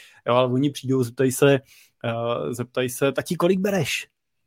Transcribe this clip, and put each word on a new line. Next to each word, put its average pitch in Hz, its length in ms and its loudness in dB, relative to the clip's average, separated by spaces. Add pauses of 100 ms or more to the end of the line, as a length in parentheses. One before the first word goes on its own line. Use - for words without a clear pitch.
(280)
Jo, 120 80 2
ale 123 180 2
oni 135 160 0
přijdou, 131 340 -2
zeptají 123 280 0
se, 139 220 4
eh, 117 1000 -4
zeptají 123 360 -4
se: 139 220 0
„Tati, 143 240 -4
kolik 180 240 2
bereš?“ 196 480 -2 (400)